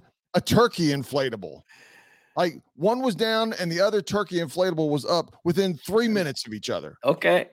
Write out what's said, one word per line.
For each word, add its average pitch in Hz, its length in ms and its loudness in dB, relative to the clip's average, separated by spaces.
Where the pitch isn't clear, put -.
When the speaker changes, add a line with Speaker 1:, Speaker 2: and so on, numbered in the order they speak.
Speaker 1:
a 185 60 4
turkey 185 480 2
inflatable. 127 720 -4
Like, 175 260 -2
one 214 260 0
was 247 140 0
down 220 440 0
and 170 120 -2
the 170 100 0
other 208 200 2
turkey 196 360 -4
inflatable 165 540 0
was 147 140 0
up - 380 -2
within 180 320 0
three 226 320 0
minutes 185 380 -2
of 107 80 -10
each 107 160 -8
other. 78 340 -6
Speaker 2:
Okay, 170 500 2